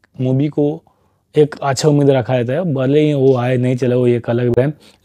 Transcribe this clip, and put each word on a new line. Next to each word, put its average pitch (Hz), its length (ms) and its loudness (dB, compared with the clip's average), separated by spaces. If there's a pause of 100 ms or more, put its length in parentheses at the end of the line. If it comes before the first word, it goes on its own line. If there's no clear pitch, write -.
(220)
मूवी 131 260 0
को 147 360 -4 (520)
एक 147 260 2
अच्छा 139 280 0
उम्मीद 143 200 4
रखा 127 280 0
जाता 123 160 -2
है, 165 200 -4
भले 131 260 0
ही 151 140 2
वो 131 220 2
आए 123 220 -2
नहीं 127 180 0
चले 123 200 0
वो 123 120 2
एक 120 220 -2
अलग 120 300 0
है, 147 140 0 (320)